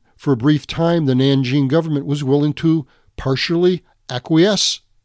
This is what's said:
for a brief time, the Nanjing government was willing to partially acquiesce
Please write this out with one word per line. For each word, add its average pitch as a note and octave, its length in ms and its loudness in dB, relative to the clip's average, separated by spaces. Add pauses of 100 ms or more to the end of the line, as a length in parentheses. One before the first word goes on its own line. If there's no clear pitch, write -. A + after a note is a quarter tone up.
(180)
for D3 160 -2
a A#2+ 40 2
brief C#3+ 300 0
time, E3+ 380 0
the C3 80 2
Nanjing C3+ 560 2
government D3+ 360 -2
was C#3+ 200 -4
willing D3 300 2
to D#3+ 300 0 (300)
partially E3+ 680 -2 (240)
acquiesce E3 720 0 (240)